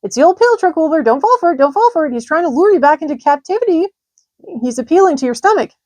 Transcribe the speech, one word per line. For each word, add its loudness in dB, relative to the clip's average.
It's -10
the -2
old 2
pail 2
trick, -2
Wilbur. 0
Don't 0
fall 2
for 0
it. -2
Don't 0
fall 2
for -2
it. -6
He's -8
trying -2
to -2
lure 2
you 2
back 2
into -6
captivity. 0
He's -4
appealing 2
to -6
your -2
stomach. -2